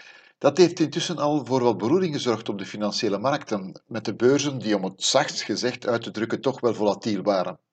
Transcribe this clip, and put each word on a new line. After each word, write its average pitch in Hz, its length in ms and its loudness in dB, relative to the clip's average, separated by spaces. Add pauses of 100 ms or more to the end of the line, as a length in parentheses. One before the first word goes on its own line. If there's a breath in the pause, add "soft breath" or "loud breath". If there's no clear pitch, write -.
(380 loud breath)
Dat 143 200 2
heeft 175 220 6
intussen 160 380 -2
al 147 280 0
voor 123 160 0
wat 120 160 4
beroering 156 360 2
gezorgd 113 360 -2
op 104 80 -4
de 95 80 -8
financiële 101 540 -2
markten, 107 680 -4
met 113 180 -8
de 110 100 -4
beurzen 139 420 2
die, 107 180 0
om 95 80 -2
het 92 200 -8
zachtst - 380 0
gezegd 113 460 -4
uit 117 140 0
te 107 100 -10
drukken, 104 300 -4
toch 131 180 -2
wel 117 140 2
volatiel 101 480 -2
waren. 92 380 0 (140)